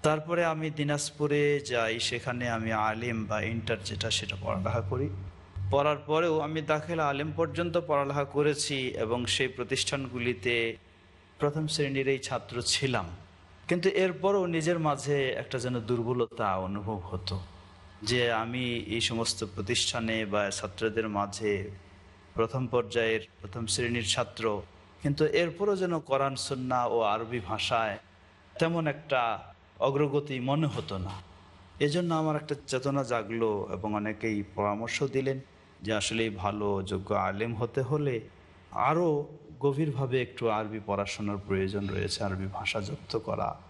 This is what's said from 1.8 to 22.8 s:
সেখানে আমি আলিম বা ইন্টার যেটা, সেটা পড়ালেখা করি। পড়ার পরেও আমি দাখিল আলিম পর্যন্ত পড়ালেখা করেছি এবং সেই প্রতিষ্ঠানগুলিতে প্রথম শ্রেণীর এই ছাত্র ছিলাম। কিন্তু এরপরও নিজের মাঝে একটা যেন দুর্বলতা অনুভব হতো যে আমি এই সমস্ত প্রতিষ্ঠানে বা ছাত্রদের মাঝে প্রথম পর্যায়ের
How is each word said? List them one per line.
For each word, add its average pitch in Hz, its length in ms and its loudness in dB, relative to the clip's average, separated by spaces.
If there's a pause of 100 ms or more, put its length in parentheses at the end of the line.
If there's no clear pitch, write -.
সেখানে 123 500 -2
আমি 113 220 0
আলিম 110 520 0
বা 104 180 -2
ইন্টার 113 420 -2
যেটা, 113 260 -4
সেটা 101 320 -2
পড়ালেখা 113 380 0
করি। 127 280 -2 (600)
পড়ার 143 260 4
পরেও 156 440 2
আমি 156 220 -2
দাখিল 156 380 0
আলিম 147 360 0
পর্যন্ত 165 500 0
পড়ালেখা 143 380 2
করেছি 139 640 0
এবং 117 380 0
সেই 131 220 2
প্রতিষ্ঠানগুলিতে 120 1300 -2 (640)
প্রথম 151 280 2
শ্রেণীর 135 420 0
এই 135 100 4
ছাত্র 120 440 -4
ছিলাম। 120 420 2 (640)
কিন্তু 175 200 4
এরপরও 185 580 4
নিজের 165 320 2
মাঝে 139 500 2
একটা 123 300 -4
যেন 123 220 0
দুর্বলতা 117 760 0
অনুভব 101 400 -2
হতো 95 440 -6 (640)
যে 120 300 4
আমি 117 320 0 (220)
এই 113 140 0
সমস্ত 113 440 0
প্রতিষ্ঠানে 110 800 0
বা 101 260 2
ছাত্রদের 110 580 -2
মাঝে 101 640 0 (640)
প্রথম 120 320 0
পর্যায়ের 113 540 2 (200)